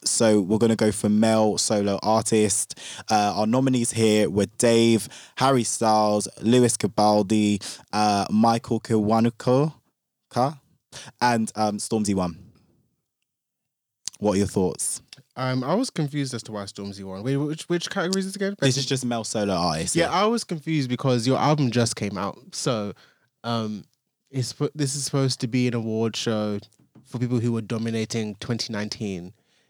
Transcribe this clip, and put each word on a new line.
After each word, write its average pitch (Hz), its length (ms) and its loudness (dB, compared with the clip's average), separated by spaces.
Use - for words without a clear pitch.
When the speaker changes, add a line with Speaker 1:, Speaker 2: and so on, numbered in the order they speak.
Speaker 1:
So 107 340 4
we're 95 180 0
gonna 113 180 4
go 107 160 2
for - 180 -2
male 107 480 4
solo 101 440 0
artist. 110 760 0
Uh, 104 260 2
our 107 100 0
nominees 127 460 2
here 107 380 4
were 98 160 0
Dave, 117 500 4
Harry 131 280 2
Styles, 107 640 2
Lewis 120 380 4
Capaldi, 104 840 2
uh, 104 380 0
Michael 117 500 2
Kiwanuka, 117 960 0
Ka, 139 280 -2
and, 117 340 2
um, 107 240 0
Stormzy 104 360 -2
One. 90 240 -2
What 104 140 2
are 95 40 2
your 101 80 2
thoughts? - 540 -2
Speaker 2:
Um, 127 280 -2
I 147 100 -2
was 247 160 0
confused 143 440 -4
as 113 100 -8
to 110 80 -14
why 101 120 -8
Stormzy 98 400 -12
won. 95 180 -10
Wait, 135 140 -2
which, 151 320 -4
which 175 220 -2
category 190 300 -2
is 190 60 -4
this 190 100 -12
again? 196 240 -4
Speaker 1:
This 135 180 2
is 135 80 -2
just 131 180 -4
male 117 200 -4
solo 101 300 -2
artist, 85 420 0
Speaker 2:
Yeah, 165 100 2
Speaker 1:
yeah. - 60 -4
Speaker 2:
I 214 40 2
was 233 180 0
confused 156 460 -4
because 123 360 0
your 131 120 2
album 143 320 2
just 117 260 0
came 101 220 -6
out. 95 200 -6
So, 104 400 -4
um, 110 420 -6
it's 131 220 -6
spo-, - 220 -4
this 139 220 -4
is 139 80 -6
supposed 135 360 -2
to 127 80 -4
be 123 200 0
an 117 60 -4
award 110 420 -2
show 107 420 -2
for - 140 -10
people 123 220 -2
who 117 120 0
were 117 100 -2
dominating 110 800 -4
twenty 117 320 -6
nineteen, 101 600 -6